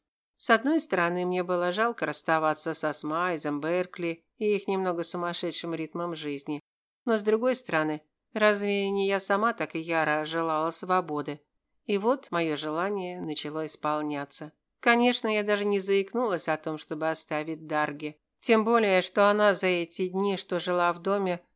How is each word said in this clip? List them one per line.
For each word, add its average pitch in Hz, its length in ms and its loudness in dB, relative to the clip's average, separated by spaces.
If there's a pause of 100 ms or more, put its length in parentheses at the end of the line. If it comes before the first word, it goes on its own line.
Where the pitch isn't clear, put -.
(380)
С - 120 -6
одной 254 300 6
стороны, 180 460 0
мне 180 180 0
было 180 280 0
жалко 220 340 -2
расставаться 156 680 0
со 151 200 -4
Смайзом, 151 680 -2
Беркли 170 640 -4 (120)
и 208 180 2
их 196 120 -4
немного 185 360 0
сумасшедшим 170 720 -4
ритмом 170 400 -6
жизни. 147 440 -6 (460)
Но 226 100 2
с 208 60 0
другой 220 340 2
стороны, 156 460 0 (320)
разве 202 560 2
не 196 180 0
я 196 120 2
сама 208 340 2
так 156 220 -4
яро 156 500 0
желала 160 460 -2
свободы? 156 680 -2 (460)
И 202 120 0
вот 247 340 0
моё 160 240 0
желание 180 680 -4
начало 156 440 -4
исполняться. 151 840 -4 (300)
Конечно, 240 460 4
я 214 160 0
даже 202 200 2
не 202 160 2
заикнулась 196 680 0
о 156 80 2
том, 156 220 -6
чтобы 160 300 -4
оставить 160 580 -6
Дарги. 151 520 -2 (200)
Тем 220 260 4
более, 214 380 4
что 202 260 4
она 208 240 6
за 185 140 0
эти 180 400 0
дни, 190 300 0
что 175 220 -4
жила 175 320 2
в 170 80 -4
доме, 185 400 0 (160)